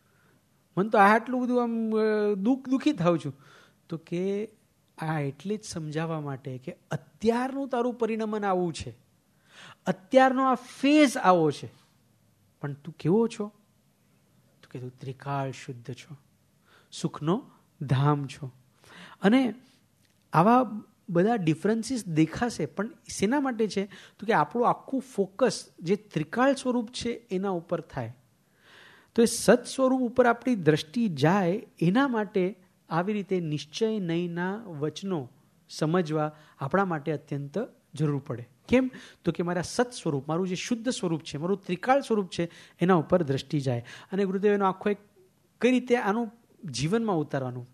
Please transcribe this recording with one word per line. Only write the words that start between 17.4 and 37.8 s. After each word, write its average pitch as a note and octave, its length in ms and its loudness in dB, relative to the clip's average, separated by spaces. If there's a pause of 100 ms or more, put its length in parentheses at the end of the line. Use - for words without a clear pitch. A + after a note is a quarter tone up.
ધામ C#3+ 440 2
છો. C3 240 -14 (720)
અને A#3 320 4 (760)
આવા A3 520 4 (260)
બધા F#3+ 240 2
ડિફરન્સીસ G#3+ 720 -2
દેખાશે, D#3+ 600 0
પણ G#3 240 -6 (180)
શેના A#3+ 320 0
માટે A3+ 280 0
છે? G3 180 -4 (320)
તો G3 80 -14
કે A3 60 0
આપણું A#3+ 360 2
આખું - 320 -2
ફોકસ - 720 -2 (100)
જે F#3+ 160 0
ત્રિકાળ A#3+ 580 0
સ્વરૂપ B3 360 -4
છે - 400 -8
એના F#3+ 200 -2
ઉપર E3+ 300 -4
થાય. B2 360 -10 (1000)
તો A#3 80 6
એ - 20 8
સત F#3 400 4
સ્વરૂપ C4 360 2
ઉપર B3 260 2
આપણી A#3+ 280 2
દ્રષ્ટિ F3 540 2
જાય F3 580 2 (140)
એના A3 280 2
માટે G#3 480 -2 (320)
આવી F3+ 240 -2
રીતે F#3+ 280 -4
નિશ્ચય E3+ 580 -4
નયના F3 580 -4
વચનો D#3+ 720 -6 (380)
સમજવા D#3 680 -2 (220)
આપણા F#3 260 0
માટે D#3+ 280 -4
અત્યંત C#3+ 460 -8 (360)